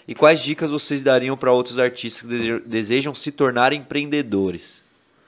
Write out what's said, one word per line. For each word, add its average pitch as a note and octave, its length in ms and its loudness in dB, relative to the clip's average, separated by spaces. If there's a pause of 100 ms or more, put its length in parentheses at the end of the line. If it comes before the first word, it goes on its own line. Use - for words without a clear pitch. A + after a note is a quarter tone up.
e A#2+ 80 -12
quais D#3 240 6
dicas D3+ 320 -4
vocês C#3+ 320 -4
dariam C3 340 2
pra C3 140 2
outros B2 260 2
artistas B2 460 -2
que A#2 40 -16
dese-, A#2 380 -2
desejam A#2 480 -2
se - 180 -8
tornar B2+ 420 2
empreendedores? C3 1080 -4 (460)